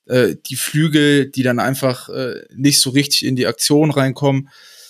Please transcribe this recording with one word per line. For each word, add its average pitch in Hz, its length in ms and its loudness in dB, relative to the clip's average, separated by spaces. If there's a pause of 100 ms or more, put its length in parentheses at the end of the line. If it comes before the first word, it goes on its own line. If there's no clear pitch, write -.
äh, 120 280 2 (120)
die 127 100 -8
Flügel, 147 760 2
die 131 120 -2
dann 123 160 0
einfach, 127 500 -4
äh, 127 340 -8 (120)
nicht 139 260 2
so 131 100 0
richtig 139 340 0
in 131 120 -2
die 123 100 2
Aktion 147 440 2
reinkommen. 135 580 0 (420)